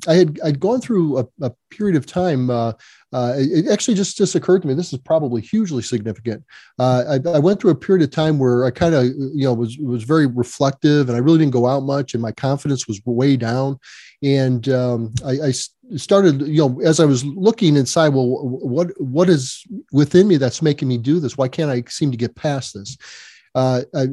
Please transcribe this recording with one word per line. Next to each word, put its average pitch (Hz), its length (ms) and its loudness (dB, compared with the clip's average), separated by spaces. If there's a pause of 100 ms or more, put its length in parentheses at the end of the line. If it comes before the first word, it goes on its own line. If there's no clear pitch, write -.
I 165 100 4
had, 160 280 4
I'd 147 160 -2
gone 240 220 -2
through 165 380 0
a, 123 80 -4 (140)
a 127 100 -4 (180)
period 202 260 -2
of 131 100 -2
time, 147 440 -2
uh, 117 240 -2 (400)
uh, 123 240 -2
it, 156 280 0
it - 60 2
actually 208 240 0
just, 190 220 -4
just 196 180 0
occurred 180 280 2
to 156 40 -4
me, 131 60 0
this 170 180 -4
is 127 80 -8
probably 139 420 -2
hugely 170 400 -2
significant. 110 600 -6 (340)
Uh, 127 480 0
I, 170 40 -2
I 156 100 2
went 196 220 2
through 180 100 4
a 147 40 4
period 190 280 2
of 139 80 -2
time 156 260 0
where 123 280 2
I 123 60 0
kinda, 156 340 2
you 139 400 -2
know, 127 80 2
was, 117 240 -4
was 120 260 -4
very 147 240 2
reflective, 135 800 0
and 120 80 -2
I 120 60 0
really 160 160 4
didn't 147 160 2
go 120 140 2
out 139 160 0
much, 139 300 -4
and 117 80 -2
my 110 120 -6
confidence 139 520 -2
was 104 200 -8
way 123 320 2
down. 131 420 -2 (420)
And, 131 460 0
um, 123 460 -2 (120)
I, 135 60 -4
I 143 180 -2
s-, - 200 -4 (260)
started, 165 460 2
you 151 260 2
know, 127 140 -4
as 165 180 2
I 160 60 6
was 131 180 2
looking 175 540 2
inside, 151 320 2
"Well, 135 180 2
wh-, 127 380 -4
what, 160 360 -4
what 147 280 0
is 135 340 0 (300)
within 175 340 4
me 180 80 4
that's 131 260 0
making 147 280 0
me 123 80 0
do 143 240 0
this? 135 160 -6
Why 131 100 0
can't 147 240 -4
I 123 160 -2
seem 147 240 -4
to 120 60 -6
get 113 180 -4
past 143 380 -6
this?" 104 240 -16 (580)
Uh, 131 260 0 (140)
I, 135 180 0